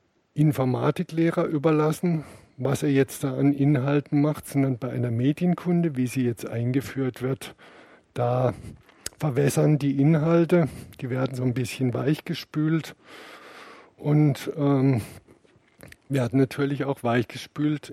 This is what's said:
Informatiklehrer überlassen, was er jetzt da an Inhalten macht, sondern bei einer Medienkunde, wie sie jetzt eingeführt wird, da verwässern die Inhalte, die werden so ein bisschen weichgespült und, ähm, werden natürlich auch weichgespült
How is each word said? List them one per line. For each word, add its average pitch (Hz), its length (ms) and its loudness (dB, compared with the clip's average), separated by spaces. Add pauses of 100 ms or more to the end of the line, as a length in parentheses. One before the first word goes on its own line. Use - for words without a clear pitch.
(340)
Informatiklehrer 151 1120 0
überlassen, 156 760 0 (360)
was 131 260 -2
er 147 60 2
jetzt 135 340 0
da - 100 -2
an 139 180 2
Inhalten 143 680 2
macht, 151 260 -2
sondern 135 320 0
bei 123 120 -6
einer 120 200 -2
Medienkunde, 165 880 0
wie 127 100 0
sie 127 180 -2
jetzt 120 240 -4
eingeführt 123 760 -2
wird, - 340 -6 (580)
da 123 400 0 (640)
verwässern 147 640 2
die 139 200 0
Inhalte, 165 680 4 (320)
die 127 100 -6
werden 131 240 -2
so 127 80 -6
ein 127 100 0
bisschen 123 400 -2
weichgespült 151 1040 -2 (1040)
und, 147 600 2
ähm, 139 440 2 (1080)
werden 131 300 0
natürlich 139 460 0
auch 135 180 -4
weichgespült 139 920 -2